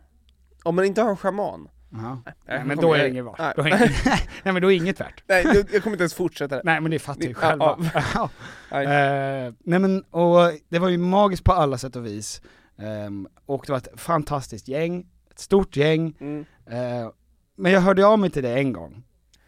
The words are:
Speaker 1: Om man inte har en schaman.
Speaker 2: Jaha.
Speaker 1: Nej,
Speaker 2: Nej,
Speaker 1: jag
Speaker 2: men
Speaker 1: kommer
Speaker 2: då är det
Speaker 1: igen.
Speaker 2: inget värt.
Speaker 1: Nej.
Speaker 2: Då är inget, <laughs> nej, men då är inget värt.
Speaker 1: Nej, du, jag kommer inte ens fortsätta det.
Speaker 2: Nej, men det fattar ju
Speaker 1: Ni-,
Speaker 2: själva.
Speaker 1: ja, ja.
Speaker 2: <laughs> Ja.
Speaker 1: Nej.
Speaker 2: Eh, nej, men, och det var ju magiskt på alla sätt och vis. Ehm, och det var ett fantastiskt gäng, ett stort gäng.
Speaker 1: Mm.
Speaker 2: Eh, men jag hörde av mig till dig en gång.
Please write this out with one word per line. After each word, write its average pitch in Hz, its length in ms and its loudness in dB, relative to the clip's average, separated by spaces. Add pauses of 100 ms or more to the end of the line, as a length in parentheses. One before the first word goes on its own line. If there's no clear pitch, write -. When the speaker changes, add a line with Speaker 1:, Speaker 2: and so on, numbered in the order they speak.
(640)
Speaker 1:
Om 170 120 0
man 185 100 2
inte 196 160 0
har 233 80 2
en 196 80 -4
schaman. 180 520 -6 (200)
Speaker 2:
Jaha. 120 360 -12
Speaker 1:
Nej, 143 80 -18 (140)
Speaker 2:
Nej, 123 100 -6
Speaker 1:
jag 147 100 -6
Speaker 2:
men 147 100 -4
Speaker 1:
kommer 165 100 2
Speaker 2:
då 160 60 6
är 147 40 4
det 147 100 2
Speaker 1:
igen. 127 80 -4
Speaker 2:
inget 123 100 -8
värt. 110 140 -16
Speaker 1:
Nej. 160 160 -4
Speaker 2:
Då 156 80 -2
är 151 40 2
inget, 196 380 4
<laughs> - 380 -2
nej, 190 100 0
men 180 80 0
då 190 100 4
är 196 40 6
inget 180 240 -2
värt. - 280 -12
Speaker 1:
Nej, 185 160 4
du, - 300 4
jag 202 100 2
kommer 214 120 -2
inte 175 80 0
ens 165 100 -2
fortsätta 147 420 -4
det. 123 100 -6
Speaker 2:
Nej, 160 160 0
men 160 100 -2
det 156 80 -2
fattar 139 220 -8
ju 160 60 -2
Speaker 1:
Ni-, 123 60 -6
Speaker 2:
själva. 156 320 0
Speaker 1:
ja, 160 280 0
ja. 151 140 0
Speaker 2:
<laughs> - 60 -6
Ja. - 160 -2 (420)
Speaker 1:
Nej. 139 140 -2 (600)
Speaker 2:
Eh, 120 120 -12
nej, 175 200 0
men, 190 220 2
och 175 500 4 (180)
det 170 100 0
var 185 100 2
ju 175 80 2
magiskt 185 460 2
på - 80 6
alla 147 260 2
sätt 127 180 -10
och 120 100 -10
vis. 107 360 -12 (360)
Ehm, 104 500 -10 (180)
och 135 200 -6
det - 60 -6
var 135 60 -2
ett - 240 -12
fantastiskt 147 640 -4
gäng, 170 400 -4 (240)
ett - 80 -20
stort - 380 0
gäng. 156 420 0
Speaker 1:
Mm. 147 260 -10 (200)
Speaker 2:
Eh, 120 440 -8 (460)
men 185 160 0
jag 190 100 6
hörde 190 240 4
av 214 140 6
mig 185 100 2
till 147 140 -4
dig 123 160 -2
en 135 140 0
gång. 85 300 -14 (440)